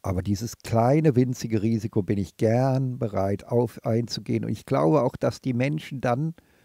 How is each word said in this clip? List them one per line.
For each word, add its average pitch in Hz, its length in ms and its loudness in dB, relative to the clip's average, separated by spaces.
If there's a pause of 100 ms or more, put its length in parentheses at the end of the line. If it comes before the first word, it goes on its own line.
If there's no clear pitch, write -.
aber 92 140 -2
dieses 104 380 -4
kleine, 127 580 4
winzige 120 440 2
Risiko 113 400 0
bin 98 160 0
ich 98 200 -4
gern 127 600 2
bereit, 101 460 -2
auf, 120 400 -2
einzugehen. 113 600 -2
Und 117 60 -4
ich - 140 -8
glaube 143 380 2
auch, 127 140 -2
dass - 240 -2
die 131 120 -4
Menschen 139 460 -4
dann 131 340 -2 (300)